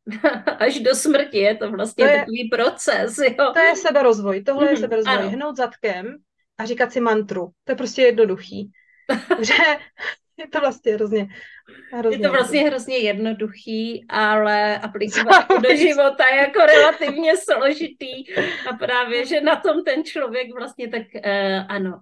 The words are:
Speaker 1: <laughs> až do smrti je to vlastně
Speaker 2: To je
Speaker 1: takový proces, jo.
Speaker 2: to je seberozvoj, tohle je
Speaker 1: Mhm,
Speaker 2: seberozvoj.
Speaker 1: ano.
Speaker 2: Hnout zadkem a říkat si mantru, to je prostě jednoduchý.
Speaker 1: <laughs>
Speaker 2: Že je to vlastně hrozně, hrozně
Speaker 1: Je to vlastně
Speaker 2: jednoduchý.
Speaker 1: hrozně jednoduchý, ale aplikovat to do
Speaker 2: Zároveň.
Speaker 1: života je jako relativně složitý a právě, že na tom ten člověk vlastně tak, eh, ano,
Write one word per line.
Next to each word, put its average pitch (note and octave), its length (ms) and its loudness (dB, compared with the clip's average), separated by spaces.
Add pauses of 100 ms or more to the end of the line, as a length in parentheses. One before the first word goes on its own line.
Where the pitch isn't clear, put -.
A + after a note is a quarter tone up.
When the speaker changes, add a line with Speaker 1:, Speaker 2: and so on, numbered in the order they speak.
Speaker 1:
<laughs> B3 520 -2
až C4+ 220 0
do B3 140 2
smrti C#4+ 440 0
je G#3 180 2
to G#3+ 140 -6
vlastně A3 340 0
Speaker 2:
To C#4 60 6
je C#4+ 80 6
Speaker 1:
takový A#3 320 -6
proces, B3 680 -2
jo. C4+ 360 2
Speaker 2:
to E4 60 2
je E4 160 4
seberozvoj, A#3 640 2
tohle C#4 240 0
je C#4+ 60 4
Speaker 1:
Mhm, A#3+ 80 0
Speaker 2:
seberozvoj. A3+ 360 0
Speaker 1:
ano. G3 140 -2
Speaker 2:
Hnout C#4 260 -6
zadkem A#3 600 -6 (420)
a A3 60 -8
říkat A#3+ 280 -2
si B3+ 80 -2
mantru, G#3 500 -2 (140)
to C4+ 80 -4
je B3+ 40 -4
prostě C4 260 -4
jednoduchý. G3+ 680 2 (380)
Speaker 1:
<laughs> C4 340 -2
Speaker 2:
Že A3 100 0 (840)
je D#4 120 -14
to D4+ 120 -4
vlastně A#3 340 -2
hrozně, G#3 340 -2 (640)
hrozně A3+ 240 -2
Speaker 1:
Je G#3 120 -2
to - 40 -2
vlastně C#4 260 -2
Speaker 2:
jednoduchý. D4 120 2
Speaker 1:
hrozně C4 280 -6
jednoduchý, A3 1120 -6
ale G#3 720 0
aplikovat G#3+ 680 2
to F#4+ 80 4
do - 60 2
Speaker 2:
Zároveň. B3+ 140 4 (120)
Speaker 1:
života C#4 440 2
je C4+ 60 2
jako C#4 280 2
relativně D4+ 720 4
složitý C#4 1000 -4 (340)
a A3+ 80 -8
právě, B3 480 -2
že D4 140 -2
na D#4 160 2
tom D#4+ 280 -2
ten D#4 200 -2
člověk B3 500 -6
vlastně B3 340 -12
tak, A3+ 140 -8 (200)
eh, G3 340 -2 (120)
ano, F#3+ 340 -6